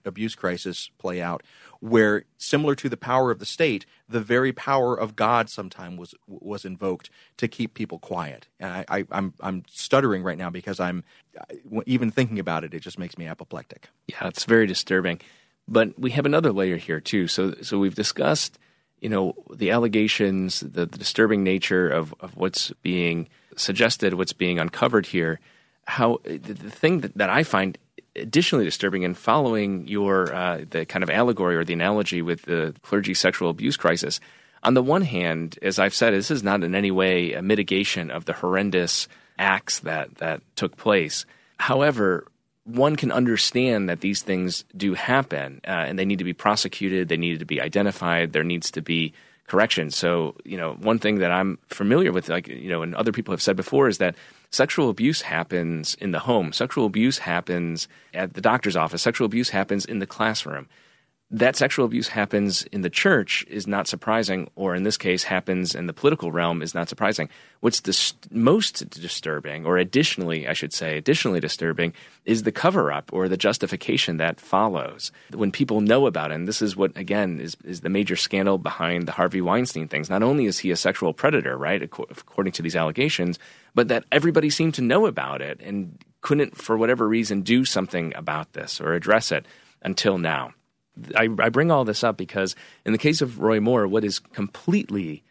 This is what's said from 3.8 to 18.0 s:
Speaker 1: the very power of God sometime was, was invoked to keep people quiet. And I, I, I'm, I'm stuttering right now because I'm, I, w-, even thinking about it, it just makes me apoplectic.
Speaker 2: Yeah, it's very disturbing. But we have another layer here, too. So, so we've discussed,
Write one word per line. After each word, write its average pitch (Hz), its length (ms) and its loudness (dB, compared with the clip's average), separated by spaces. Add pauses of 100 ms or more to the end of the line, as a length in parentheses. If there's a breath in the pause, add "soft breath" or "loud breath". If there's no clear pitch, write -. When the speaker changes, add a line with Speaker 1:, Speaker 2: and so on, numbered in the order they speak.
Speaker 1:
the 113 120 -2
very 123 320 2
power 127 420 0
of 110 220 -4
God 113 340 2
sometime 92 460 -12
was, 87 180 -16 (140)
was 101 360 -12
invoked 92 460 -6 (280 soft breath)
to 117 100 -2
keep - 260 -6
people 101 240 -8
quiet. 82 480 -10 (140)
And 92 120 -8
I, 92 160 -8
I, 98 220 -2
I'm, 95 300 -4
I'm 92 280 -6
stuttering 117 540 0
right 87 160 -4
now 90 100 -8
because 90 300 -8
I'm, 90 240 -2 (340 soft breath)
I, - 180 -18 (100)
w-, 107 220 -6
even 123 260 0
thinking 113 260 0
about 82 240 -4
it, 80 100 -10
it 82 80 -10
just 92 200 -12
makes 87 180 -10
me 85 80 -10
apoplectic. - 640 -14 (180)
Speaker 2:
Yeah, - 220 -8
it's - 160 -6
very 113 240 6
disturbing. 90 520 0 (460 soft breath)
But 110 320 2
we 123 120 -2
have 139 160 0
another 147 260 2
layer 92 240 0
here, 82 240 -6
too. 92 260 -2
So, 95 360 -2
so 101 160 -2
we've 98 160 2
discussed, 143 640 0 (420)